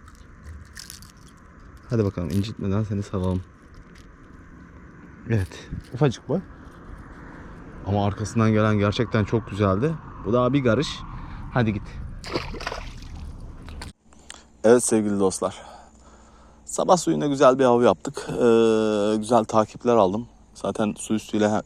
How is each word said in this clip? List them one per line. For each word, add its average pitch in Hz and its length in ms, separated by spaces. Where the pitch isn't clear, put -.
Hadi 113 140
bakalım, 90 260
incitmeden 101 520
seni 101 200
salalım. 92 400
Evet, 107 400
ufacık 123 340
boy. 156 120
Ama 101 200
arkasından 110 460
gelen 107 260
gerçekten 104 460
çok 110 260
güzeldi. 101 440
Bu 98 80
daha 123 200
bir 139 120
karış. 120 240
Hadi 110 180
git. 104 100
Evet 120 200
sevgili 104 360
dostlar. 95 420
Sabah - 320
suyunda 151 300
güzel 135 320
bir 135 60
av 123 180
yaptık. 113 460
Ee, 110 880
güzel 110 280
takipler 113 520
aldım. 107 300
Zaten 104 440
su - 160
üstüyle 107 360
he-, 107 160